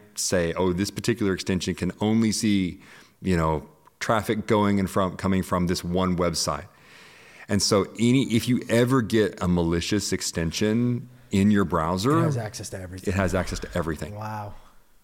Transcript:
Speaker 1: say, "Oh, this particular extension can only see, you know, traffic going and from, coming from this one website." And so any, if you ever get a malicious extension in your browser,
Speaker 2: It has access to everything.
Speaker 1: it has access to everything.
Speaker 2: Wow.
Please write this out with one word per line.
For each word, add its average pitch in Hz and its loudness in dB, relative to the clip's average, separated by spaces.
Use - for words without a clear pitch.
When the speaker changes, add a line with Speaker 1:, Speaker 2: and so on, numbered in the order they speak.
Speaker 1:
say, 85 0
"Oh, 92 0
this 98 -2
particular 104 -2
extension 90 -2
can 90 -4
only 110 2
see, 98 0
you 92 2
know, 80 0
traffic 107 -2
going 101 4
and 95 2
from, 92 0
coming 95 0
from 90 -2
this 87 -2
one 90 0
website." 82 -2
And 104 0
so 98 2
any, 120 4
if 117 2
you 123 2
ever 120 4
get 104 0
a 92 0
malicious 87 0
extension 107 -2
in 101 4
your 101 4
browser, 92 0
Speaker 2:
It 165 4
has 139 0
access 104 -10
to 101 -10
everything. 92 -8
Speaker 1:
it 92 -4
has 92 2
access 90 -2
to - -10
everything. 82 -4
Speaker 2:
Wow. 107 -10